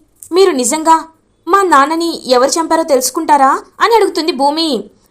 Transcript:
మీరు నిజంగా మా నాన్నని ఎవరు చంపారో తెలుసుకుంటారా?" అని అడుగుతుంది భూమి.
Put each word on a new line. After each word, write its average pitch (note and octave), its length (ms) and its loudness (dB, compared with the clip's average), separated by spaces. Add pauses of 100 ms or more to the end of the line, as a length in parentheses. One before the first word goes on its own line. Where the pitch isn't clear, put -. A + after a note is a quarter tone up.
(320)
మీరు F#4 180 4
నిజంగా D#4 540 0 (440)
మా G4 140 2
నాన్నని E4 640 0
ఎవరు B3 240 2
చంపారో E4 320 -2
తెలుసుకుంటారా?" D4 800 0 (180)
అని G#4+ 160 2
అడుగుతుంది F4+ 360 -2
భూమి. C#4+ 520 -2 (260)